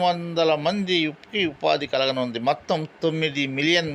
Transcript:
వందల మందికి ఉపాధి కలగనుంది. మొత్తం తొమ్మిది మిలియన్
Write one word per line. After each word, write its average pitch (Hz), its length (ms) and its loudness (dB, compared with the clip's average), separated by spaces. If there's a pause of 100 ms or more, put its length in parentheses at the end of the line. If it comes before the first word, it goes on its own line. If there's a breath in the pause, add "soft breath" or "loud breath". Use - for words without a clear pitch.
వందల 170 500 2 (120)
మందికి 185 720 -2 (100)
ఉపాధి 147 420 0
కలగనుంది. 131 560 0
మొత్తం 160 300 -2 (240)
తొమ్మిది 156 400 0 (140)
మిలియన్ 160 380 2